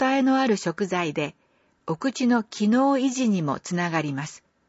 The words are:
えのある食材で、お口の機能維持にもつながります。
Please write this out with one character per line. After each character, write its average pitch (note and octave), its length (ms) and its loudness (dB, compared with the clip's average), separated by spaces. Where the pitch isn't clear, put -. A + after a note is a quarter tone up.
え C4+ 160 2
の C4 180 4
あ C4 80 2
る G#3 120 2
食 F3+ 280 -4
材 F3 280 -2
で、 D3+ 200 -4
お D#3+ 100 -4
口 B3+ 300 -2
の A#3+ 160 4
機 G#3+ 260 -2
能 C4+ 300 4
維 C4+ 100 2
持 B3+ 220 0
に F#3 100 2
も D3 200 -2
つ - 140 -6
な F3 140 -2
が E3 140 -2
り D3 100 -4
ま C#3 140 -6
す。 - 180 -18